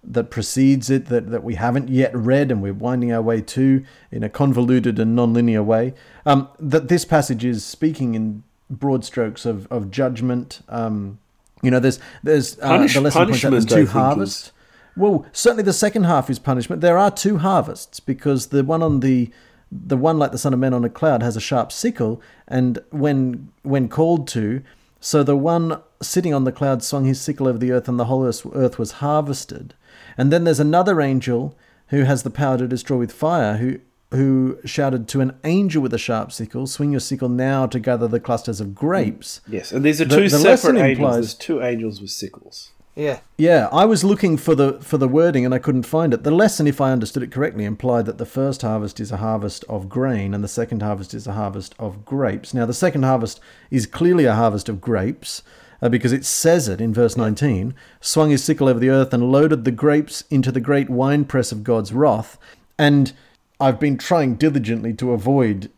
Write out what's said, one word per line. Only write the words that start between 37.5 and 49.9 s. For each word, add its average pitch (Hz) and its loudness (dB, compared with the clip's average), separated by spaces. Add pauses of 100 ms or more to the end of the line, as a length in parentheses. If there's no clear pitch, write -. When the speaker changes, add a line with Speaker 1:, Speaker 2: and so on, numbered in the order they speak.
Speaker 1:
to 120 -4
gather 120 -2
the 113 -2
clusters 113 -4
of 98 -8
grapes." 147 -4
Speaker 2:
Yes, 107 -8
and 135 -2
these 151 2
are 165 2
Speaker 1:
The, 131 4
Speaker 2:
two 196 6
Speaker 1:
the 202 4
Speaker 2:
separate 147 6
Speaker 1:
lesson 247 6
Speaker 2:
angels. 135 4
Speaker 1:
implies 127 2
Speaker 2:
There's 113 -2
two 143 -4
angels 113 -4
with 101 -14
sickles. - -14 (260)
Speaker 3:
Yeah. 147 -4 (180)
Speaker 1:
Yeah, 156 6
I 170 6
was 208 4
looking 190 2
for 160 2
the, 135 4
for - -4
the 131 2
wording 143 4
and 127 0
I 127 0
couldn't 127 0
find 160 0
it. 117 -2
The 143 -2
lesson, 175 2
if 143 0
I 135 2
understood 123 -4
it - -10
correctly, 127 -4
implied 113 -2
that 117 -8
the 117 -6
first 135 -4
harvest 107 -6
is 110 -8
a 101 -6
harvest 107 -6
of 95 -8
grain 110 -2